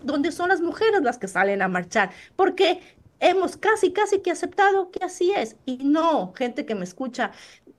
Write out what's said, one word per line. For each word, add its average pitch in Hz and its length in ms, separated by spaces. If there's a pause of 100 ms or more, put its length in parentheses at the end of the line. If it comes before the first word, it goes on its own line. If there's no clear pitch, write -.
donde 294 280
son 349 200
las 359 100
mujeres 403 420
las 247 140
que - 100
salen 196 360
a 190 60
marchar. 185 420 (260)
Porque 370 440 (380)
hemos 370 380
casi, 415 360
casi 415 280
que 359 100
aceptado 370 600
que - 120
así 359 320
es. 226 300
Y 254 140
no, 277 580
gente 247 300
que 220 80
me 190 100
escucha, 226 480 (460)